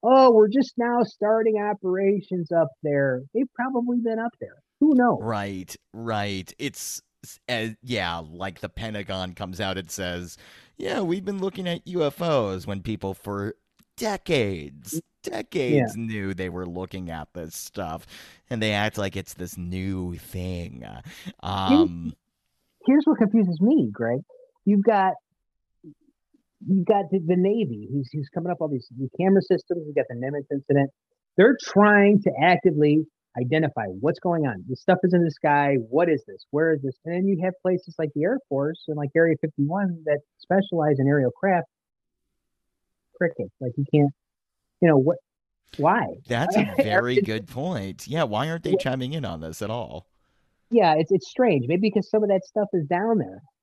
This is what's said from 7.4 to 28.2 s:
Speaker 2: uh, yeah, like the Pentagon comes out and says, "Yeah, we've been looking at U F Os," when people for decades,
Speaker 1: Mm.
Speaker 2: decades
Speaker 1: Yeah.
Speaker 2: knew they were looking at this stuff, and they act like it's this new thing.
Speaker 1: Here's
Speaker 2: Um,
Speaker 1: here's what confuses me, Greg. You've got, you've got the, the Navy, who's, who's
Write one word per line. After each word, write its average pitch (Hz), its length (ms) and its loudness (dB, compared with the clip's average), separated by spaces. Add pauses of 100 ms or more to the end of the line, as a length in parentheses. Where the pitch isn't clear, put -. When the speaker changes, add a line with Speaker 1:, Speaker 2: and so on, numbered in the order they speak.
Speaker 2:
uh, 113 320 -4
yeah, 90 480 -4
like 87 300 -10
the 98 100 -10
Pentagon 98 640 -8
comes 92 260 -10
out 95 160 -4
and 92 140 -10
says, 90 480 -8 (400)
"Yeah, - 240 -4
we've 185 220 -4
been 196 160 -8
looking 185 280 -6
at 170 180 -8
U 175 180 -4
F 143 180 -4
Os," 110 440 0
when 98 160 -6
people 101 300 -6
for 101 440 -8 (420)
decades, 101 960 -4
Speaker 1:
Mm. 165 80 -6 (200)
Speaker 2:
decades 135 760 -2
Speaker 1:
Yeah. 113 100 -8
Speaker 2:
knew 101 280 -6
they 92 140 -6
were 90 180 -8
looking 90 440 -10
at 78 240 -10
this 82 220 -12
stuff, 82 500 -10 (420)
and 113 140 -4
they 110 100 0
act 104 240 -2
like 98 200 -4
it's 95 180 -10
this 90 240 -12
new 92 580 -6
thing. 87 680 -10
Speaker 1:
Here's 57 500 -18 (100)
Speaker 2:
Um, 196 720 0 (720)
Speaker 1:
here's 294 180 4
what 311 140 2
confuses 202 420 2
me, 208 320 2
Greg. 117 280 -2 (440)
You've 202 200 4
got, 196 300 2 (1500)
you've 185 200 2
got 202 240 2
the, 190 100 0
the 170 160 0
Navy, 180 560 0
who's, 139 200 -4
who's 147 220 -8